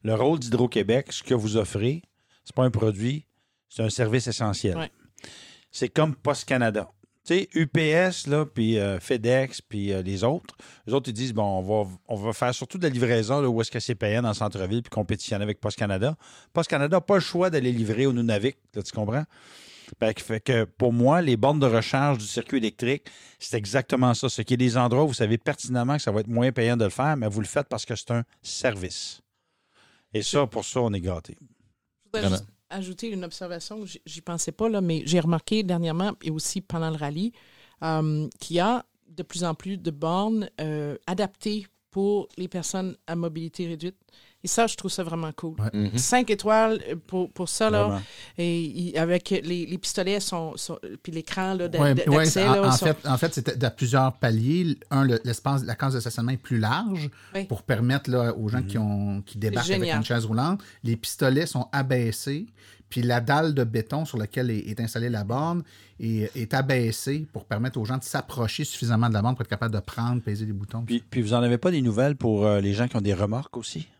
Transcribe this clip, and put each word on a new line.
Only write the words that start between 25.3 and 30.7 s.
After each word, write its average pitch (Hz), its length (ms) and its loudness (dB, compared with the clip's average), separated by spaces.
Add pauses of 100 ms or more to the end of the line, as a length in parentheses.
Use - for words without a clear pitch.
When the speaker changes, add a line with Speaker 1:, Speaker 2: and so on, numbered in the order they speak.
Speaker 1:
pertinemment 127 580 -2
que 147 60 -2
ça 107 100 -2
va 107 80 2
être 107 80 -4
moins 120 240 2
payant 120 240 2
de 113 80 4
le 98 60 2
faire, 143 260 0
mais 117 100 -2
vous 104 140 -2
le 98 60 -2
faites - 240 -2
parce 113 160 -6
que 117 100 -6
c'est - 140 -10
un 117 140 0 (180)
service. - 800 -4 (920)
Et 107 100 -2
ça, 143 240 2
pour 110 200 -6
ça, - 160 -2